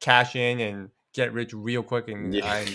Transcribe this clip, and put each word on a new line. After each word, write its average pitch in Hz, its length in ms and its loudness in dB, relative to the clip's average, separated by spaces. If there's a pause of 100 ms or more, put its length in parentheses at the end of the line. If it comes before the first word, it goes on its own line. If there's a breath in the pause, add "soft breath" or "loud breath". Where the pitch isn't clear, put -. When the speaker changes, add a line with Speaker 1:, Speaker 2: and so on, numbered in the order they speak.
Speaker 1:
cash 123 360 6
in 120 240 0
and 101 300 -4 (240)
get 120 180 0
rich 113 200 -4
real 113 300 -4
quick, - 260 -4
and 101 260 -6
Speaker 2:
Yeah. 101 160 0
Speaker 1:
I'm, 104 240 -2